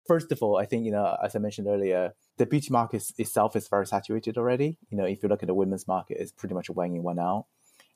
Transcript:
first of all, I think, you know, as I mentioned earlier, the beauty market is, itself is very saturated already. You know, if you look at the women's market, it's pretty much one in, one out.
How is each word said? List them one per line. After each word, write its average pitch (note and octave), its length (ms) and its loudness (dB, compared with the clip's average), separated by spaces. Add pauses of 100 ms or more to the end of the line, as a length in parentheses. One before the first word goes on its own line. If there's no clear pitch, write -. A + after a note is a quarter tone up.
first E3 260 2
of C3+ 100 -2
all, G#2 160 4
I G#2+ 80 2
think, A#2 180 0
you G#2+ 80 -2
know, G2+ 300 2
as G2+ 120 -2
I A2 40 -2
mentioned G#2 280 -4
earlier, F#2 460 2 (240)
the B2 80 4
beauty C#3+ 260 0
market A#2 280 2
is, - 180 -8
itself G#2+ 400 2
is G2+ 120 -4
very G2 180 2
saturated G#2+ 500 -4
already. B2+ 400 0 (140)
You G#2 80 -4
know, F#2+ 80 2
if G2 160 -4
you G2+ 80 0
look G#2 120 0
at F#2+ 40 -6
the F#2 80 0
women's F#2+ 340 0
market, F#2 320 -4
it's F#2 100 -8
pretty F#2 240 -8
much F2+ 140 -6
one F2+ 260 -4
in, E2+ 80 -6
one F2 160 -4
out. F#2 280 -2 (500)